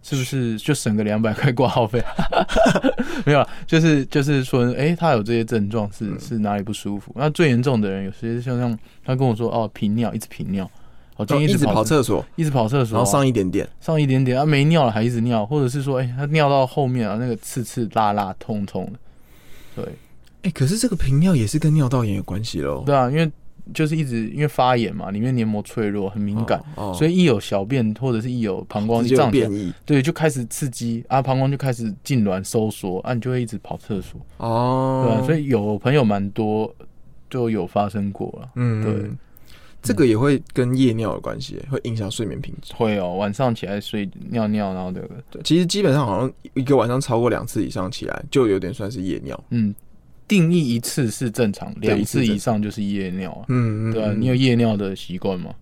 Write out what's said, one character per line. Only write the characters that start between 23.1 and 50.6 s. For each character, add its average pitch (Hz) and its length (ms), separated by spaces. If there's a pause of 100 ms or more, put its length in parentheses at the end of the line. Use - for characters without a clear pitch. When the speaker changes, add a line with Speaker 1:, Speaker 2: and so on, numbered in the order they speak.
Speaker 1:
因 151 60
为 165 120 (440)
就 156 120
是 156 100
一 160 100
直， 117 240
因 127 100
为 151 80
发 127 300
炎 110 180
嘛， 87 160
里 101 80
面 127 160
黏 117 100
膜 104 160
脆 110 240
弱， 101 240
很 104 100
敏 104 260
感， 127 120 (180)
Speaker 2:
哦， 101 160
哦。 - 60
Speaker 1:
所 156 80
以 170 80
一 185 120
有 120 120
小 98 260
便 113 360
或 131 140
者 110 80
是 123 100
一 123 80
有 98 300
膀 107 180
胱 117 160
一 117 60
胀 131 220
起 127 100
来， - 0
Speaker 2:
直 - 0
接 - 20
有 110 60
便 101 180
意。 85 60 (120)
Speaker 1:
对， 143 160
就 160 120
开 160 160
始 131 160
刺 - 240
激 117 400
啊， 135 120
膀 131 160
胱 135 140
就 139 60
开 135 160
始 117 100 (220)
痉 127 180
挛 95 180
收 110 300
缩 92 300
啊， 127 120
你 117 60
就 123 100
会 127 120
一 120 40
直 107 160
跑 - 160
厕 98 240
所。 - 180 (180)
Speaker 2:
哦。 131 680
Speaker 1:
对 113 80
啊， 110 120
所 160 100
以 147 120
有 104 300
朋 123 160
友 143 120
蛮 101 260
多 107 420 (560)
就 120 200
有 98 180
发 104 220
生 101 220
过 - 300
啦。 127 140
Speaker 2:
嗯。 117 280
Speaker 1:
对。 104 280 (720)
Speaker 2:
这 123 120
个 131 100
也 117 100
会 135 240 (140)
跟 127 240
夜 131 160
尿 110 200
有 50 60
关 - 220
系， - 260
会 135 180
影 117 120
响 101 140
睡 120 120
眠 107 160
品 - 220
质。 - 140
Speaker 1:
会 107 240
哦， 90 160
晚 101 180
上 123 220
起 - 100
来 101 160
睡， 104 260 (220)
尿 110 200
尿， 104 260
然 92 80
后 92 80
这 90 100
个。 87 80 (220)
Speaker 2:
对， - 100
其 151 160
实 180 80
基 196 160
本 170 100
上 143 140
好 98 140
像 131 120 (220)
一 135 80
个 135 160
晚 113 100
上 127 140
超 117 180
过 120 120
两 87 160
次 104 180
以 - 60
上 92 180
起 - 160
来， - 240
就 127 180
有 98 120
点 87 120
算 104 200
是 107 100
夜 92 220
尿。 67 260
Speaker 1:
嗯， 110 240 (540)
定 175 260
义 143 220